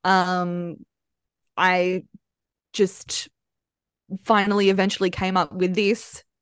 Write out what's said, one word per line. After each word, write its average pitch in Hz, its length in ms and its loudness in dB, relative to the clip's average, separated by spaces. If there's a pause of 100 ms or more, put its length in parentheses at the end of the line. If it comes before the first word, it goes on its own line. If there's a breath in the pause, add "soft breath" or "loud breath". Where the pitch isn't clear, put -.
um, 180 680 0 (840)
I 185 460 0 (680)
just - 560 -2 (960)
finally 202 460 2
eventually 190 400 0
came 185 260 -4
up 170 160 0
with 185 220 0
this 208 500 -2 (180)